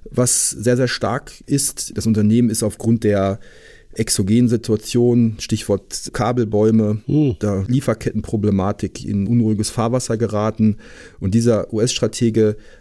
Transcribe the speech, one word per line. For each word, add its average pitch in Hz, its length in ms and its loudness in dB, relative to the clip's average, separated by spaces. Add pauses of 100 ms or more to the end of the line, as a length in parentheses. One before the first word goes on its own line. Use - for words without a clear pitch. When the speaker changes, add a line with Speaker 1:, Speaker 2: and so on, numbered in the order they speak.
(100)
Speaker 1:
was - 400 0
sehr, 120 260 0
sehr 127 120 0
stark 113 440 -6 (140)
ist. - 500 -4
Das 104 100 -4
Unternehmen 110 440 2
ist 113 140 -4
aufgrund 113 400 -2
der 98 340 0 (560)
exogenen 113 540 0
Situation, 117 920 0
Stichwort - 760 -4
Kabelbäume, 110 920 2
Speaker 2:
Hm. 139 340 2
Speaker 1:
der 98 280 0
Lieferkettenproblematik 104 1400 -2
in 101 220 -2
unruhiges 110 440 0
Fahrwasser 117 460 -2
geraten. 107 600 0 (440)
Und 92 140 -2
dieser 117 380 2
U-S-Stratege 110 840 0 (240)